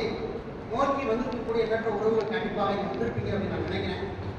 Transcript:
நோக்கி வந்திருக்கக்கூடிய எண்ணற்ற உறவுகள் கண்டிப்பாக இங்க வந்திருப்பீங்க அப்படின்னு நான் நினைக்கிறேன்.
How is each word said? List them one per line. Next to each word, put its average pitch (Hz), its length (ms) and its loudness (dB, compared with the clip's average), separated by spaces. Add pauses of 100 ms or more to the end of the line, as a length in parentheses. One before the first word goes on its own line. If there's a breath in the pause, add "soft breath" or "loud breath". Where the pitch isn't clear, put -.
(680)
நோக்கி 277 360 2
வந்திருக்கக்கூடிய 233 600 0
எண்ணற்ற 220 240 2
உறவுகள் 214 440 2
கண்டிப்பாக 202 400 0
இங்க 202 160 0
வந்திருப்பீங்க - 420 0
அப்படின்னு - 220 0
நான் - 140 -2
நினைக்கிறேன். - 360 -2 (340)